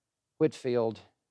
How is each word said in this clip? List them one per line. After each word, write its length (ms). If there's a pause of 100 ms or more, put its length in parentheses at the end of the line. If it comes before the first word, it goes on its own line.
(380)
Whitefield 600 (320)